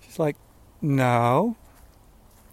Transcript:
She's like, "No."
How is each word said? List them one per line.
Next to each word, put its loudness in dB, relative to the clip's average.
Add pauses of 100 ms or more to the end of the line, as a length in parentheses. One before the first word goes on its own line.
She's -16
like, -2 (460)
"No." 0 (960)